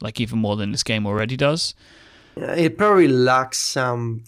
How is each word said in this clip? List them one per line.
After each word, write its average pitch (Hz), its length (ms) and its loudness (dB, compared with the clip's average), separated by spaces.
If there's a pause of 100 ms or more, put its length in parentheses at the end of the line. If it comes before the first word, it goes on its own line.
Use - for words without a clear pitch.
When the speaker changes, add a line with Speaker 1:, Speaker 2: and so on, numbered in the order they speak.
Speaker 1:
like, 107 200 -8
even 113 180 -2
more 104 180 0
than 104 160 -6
this 127 100 -4
game 107 240 -2
already 107 300 -2
does. 147 380 -2 (640)
Speaker 2:
Yeah, - 180 -8
it 165 240 0
probably 196 300 6
lacks 127 500 2
some 120 680 -4